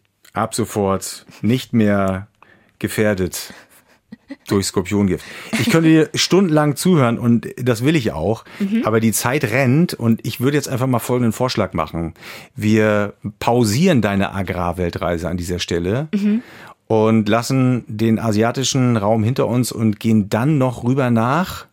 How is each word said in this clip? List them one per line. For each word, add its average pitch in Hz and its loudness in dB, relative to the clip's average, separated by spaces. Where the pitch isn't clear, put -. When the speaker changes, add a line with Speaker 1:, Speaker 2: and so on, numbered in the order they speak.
Speaker 1:
ab 110 -4
sofort 98 -2
nicht 120 -2
mehr 101 2
gefährdet 104 -2
durch 98 0
Skorpiongift. 98 -2
Ich 233 0
könnte 165 4
dir 160 4
<laughs> - -20
stundenlang 156 2
zuhören 139 2
und 120 2
das 120 0
will 160 2
ich 107 -2
auch, 87 -4
Speaker 2:
Mhm. 214 0
Speaker 1:
aber 113 2
die 110 2
Zeit 135 -2
rennt 131 2
und 113 0
ich - -6
würde 143 0
jetzt 135 -2
einfach 131 -2
mal 123 0
folgenden 123 0
Vorschlag 117 -2
machen. 82 -4
Wir 107 2
pausieren 123 2
deine 98 0
Agrarweltreise 87 -4
an 87 -4
dieser 87 -4
Stelle 98 -2
Speaker 2:
Mhm. 208 0
Speaker 1:
und 110 2
lassen 127 0
den 110 0
asiatischen 120 0
Raum 107 0
hinter 120 0
uns 120 0
und 110 -2
gehen 107 2
dann 135 0
noch 127 -2
rüber 127 0
nach 123 -2